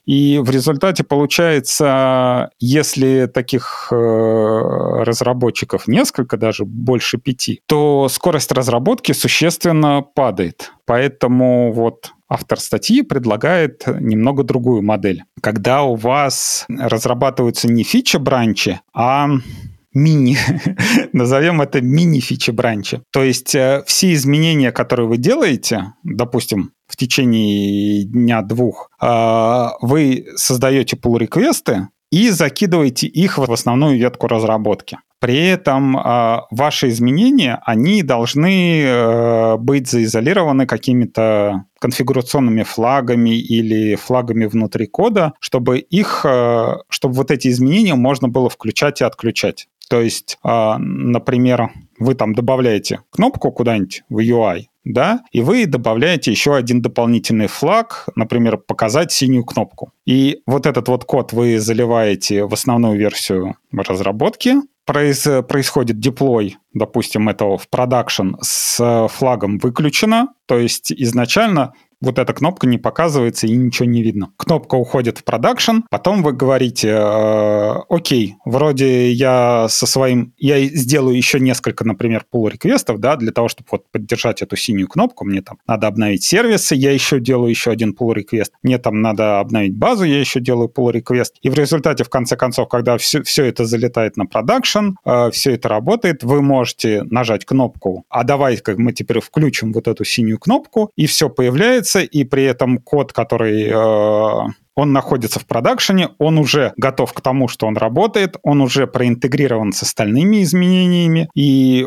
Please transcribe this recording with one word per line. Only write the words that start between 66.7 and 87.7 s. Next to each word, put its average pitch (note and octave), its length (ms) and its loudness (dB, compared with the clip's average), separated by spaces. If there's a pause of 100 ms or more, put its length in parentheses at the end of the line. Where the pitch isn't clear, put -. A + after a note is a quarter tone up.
допустим, G#2+ 560 -2
этого G2 280 -2
в - 120 -14
продакшн A#2+ 720 -2
с A#2 680 0
флагом G#2 500 -2
"выключено", G#3+ 720 0 (180)
то B2 100 2
есть - 340 -2
изначально B2+ 800 0 (280)
вот B2+ 180 -2
эта B2 140 0
кнопка D#3+ 340 -2
не B2 100 2
показывается B2+ 680 0
и A2 80 0
ничего B2 340 0
не A#2 140 2
видно. G#2 340 -2
Кнопка - 380 -2
уходит B2+ 420 -2
в - 60 -18
продакшн, A3+ 560 0 (100)
потом F#3+ 340 0
вы D3 100 0
говорите: B2+ 560 0
"Э, G#2+ 840 2 (140)
окей, B2+ 460 0 (100)
вроде C3 640 2
я A#2+ 580 2
со - 180 -2
своим, B2+ 500 0
я C#3+ 200 2
и C#3 120 2
сделаю C3 460 0
еще B2+ 240 0
несколько, B2 460 -2
например, A2+ 440 -2
пул-реквестов, A#2+ 720 -2
да, B2+ 160 2
для A2+ 160 -2
того, A#2 160 0
чтобы - 240 -10
вот - 200 -6
поддержать A2 520 -4
эту G2+ 140 -8
синюю G2 300 -4
кнопку, G3 380 -2
мне G2 160 -4
там F#2+ 160 -20 (100)
надо A2 200 -2
обновить G#2 360 -2
сервисы, G#3 520 0
я C#3 160 2
еще C3+ 280 0
делаю A#2+ 300 0
еще A2+ 220 -2